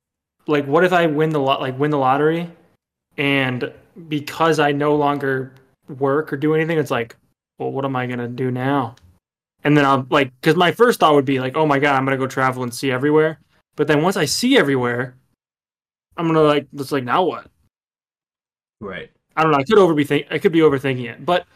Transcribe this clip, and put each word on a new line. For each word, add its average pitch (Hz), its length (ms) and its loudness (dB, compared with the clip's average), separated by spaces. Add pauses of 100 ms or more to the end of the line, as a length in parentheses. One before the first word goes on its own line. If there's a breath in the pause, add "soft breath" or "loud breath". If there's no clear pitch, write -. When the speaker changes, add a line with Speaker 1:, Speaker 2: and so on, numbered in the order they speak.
(460)
Speaker 1:
like, 147 200 0
what 156 180 2
if 180 80 2
I 170 140 4
win 156 240 0
the 156 100 -2
lo-, 135 180 0
like, 131 180 -6
win 147 140 -2
the 147 80 0
lottery, 151 500 0 (680)
and 139 560 -2 (360)
because 151 520 0
I 147 100 2
no 147 240 0
longer 139 580 -2 (460)
work 139 340 -2
or 147 40 -4
do 151 180 0
anything, 160 240 -2
it's 117 140 -2
like, 117 240 -6 (420)
"Well, 131 140 -8
what 135 120 -6
am 135 120 -4
I 127 100 -4
gonna 123 220 -8
do 127 240 -6
now?" 127 420 -4 (680)
And 147 120 4
then 147 80 4
I'll, 135 260 2
like, 143 300 2
'cause 156 140 2
my 175 160 2
first 226 300 2
thought 156 140 4
would 143 100 4
be 131 160 0
like, 127 160 -4
"Oh 160 100 2
my 139 140 2
God, 143 160 2
I'm 131 80 0
gonna 135 120 0
go 131 120 -4
travel 127 340 -2
and 120 100 -6
see 135 200 -6
everywhere." 151 480 0 (360)
But 151 120 -2
then 151 140 2
once 190 140 0
I 180 80 -2
see 254 320 0
everywhere, 127 600 0 (1000)
I'm 170 100 -4
gonna, 160 160 2
like, 147 300 2
it's 143 200 -12
like, 139 120 -4
"Now 139 200 0
what?" 123 260 -6 (1300)
Speaker 2:
Right. 92 300 -14 (260)
Speaker 1:
I 156 60 2
don't 160 100 4
know. 143 60 4
I 139 60 -2
could 214 140 2
over-, 175 160 4
be 147 100 0
think-, 143 260 -2
I 165 80 -4
could 175 140 0
be 160 80 2
overthinking 135 500 0
it, 135 160 -18
but 175 300 0